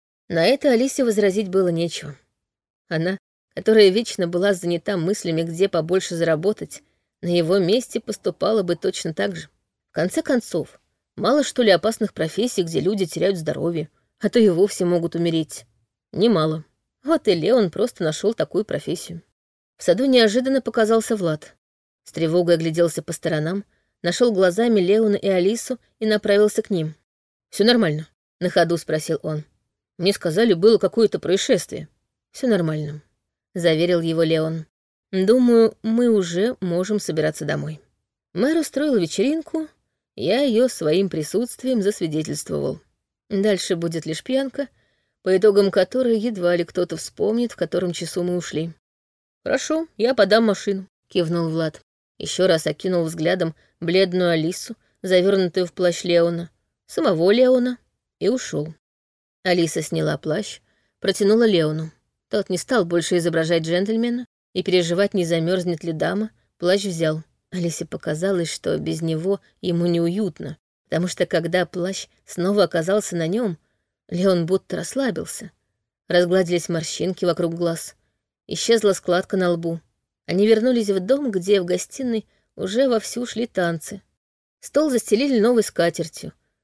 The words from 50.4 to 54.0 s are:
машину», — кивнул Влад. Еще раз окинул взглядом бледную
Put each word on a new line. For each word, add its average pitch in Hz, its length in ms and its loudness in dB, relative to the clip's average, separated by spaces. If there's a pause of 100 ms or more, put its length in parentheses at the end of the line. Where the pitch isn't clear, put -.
машину», — 196 420 -2 (200)
кивнул 170 420 0
Влад. 160 320 -4 (360)
Еще 180 300 0
раз 160 200 2
окинул 175 360 -2
взглядом 165 520 -2 (240)
бледную 180 520 2